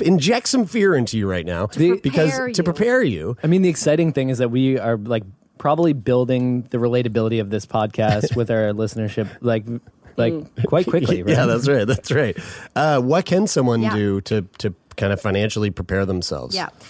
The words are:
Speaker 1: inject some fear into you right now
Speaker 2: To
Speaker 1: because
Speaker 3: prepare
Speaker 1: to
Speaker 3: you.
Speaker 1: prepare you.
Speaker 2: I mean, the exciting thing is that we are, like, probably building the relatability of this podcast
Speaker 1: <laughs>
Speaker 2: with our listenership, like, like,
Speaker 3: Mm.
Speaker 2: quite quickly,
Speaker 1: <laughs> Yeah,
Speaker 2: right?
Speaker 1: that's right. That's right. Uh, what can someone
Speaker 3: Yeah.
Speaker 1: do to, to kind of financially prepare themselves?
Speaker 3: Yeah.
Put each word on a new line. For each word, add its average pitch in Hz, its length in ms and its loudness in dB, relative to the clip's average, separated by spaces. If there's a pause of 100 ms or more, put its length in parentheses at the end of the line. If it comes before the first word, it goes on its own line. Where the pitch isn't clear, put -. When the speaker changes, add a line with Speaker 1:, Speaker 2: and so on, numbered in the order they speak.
Speaker 1:
inject 190 480 2
some 254 180 2
fear 196 300 2
into 117 220 0
you 98 120 0
right 87 160 -4
now 87 200 -2
Speaker 2:
To 170 340 0
Speaker 1:
because 156 300 2
Speaker 3:
prepare 254 200 -2
Speaker 1:
to 226 80 -2
Speaker 3:
you. 180 60 0
Speaker 1:
prepare 233 400 2
you. 101 400 -2
Speaker 2:
I - 20 -4
mean, 180 160 4
the 185 60 4
exciting 160 440 2
thing 131 160 0
is 127 100 -2
that 123 120 0
we 131 260 2
are, 117 200 0
like, 110 260 -2 (340)
probably 156 360 2
building 123 800 0
the 127 80 -2
relatability 117 640 0
of 101 80 -4
this 104 160 -4
podcast 107 720 0
Speaker 1:
<laughs> - 0 -
Speaker 2:
with 117 140 0
our 110 220 0
listenership, 107 560 -4 (120)
like, 113 240 -2 (520)
like, 117 180 2
Speaker 3:
Mm. 151 320 -4
Speaker 2:
quite 175 220 2
quickly, 165 300 0
Speaker 1:
<laughs> 90 80 -8
Yeah, - 160 4
Speaker 2:
right? 123 40 2
Speaker 1:
that's 120 220 0
right. 127 180 2
That's 107 240 -2
right. 127 260 0 (380)
Uh, 143 260 2
what 147 240 2
can 190 220 2
someone 123 360 2
Speaker 3:
Yeah. 110 120 0
Speaker 1:
do 101 280 0
to, 107 200 -2 (160)
to 98 160 -4 (220)
kind 101 160 0
of 98 80 -2
financially 104 500 -2
prepare 92 340 -2
themselves? 90 520 -4
Speaker 3:
Yeah. 180 140 -6 (200)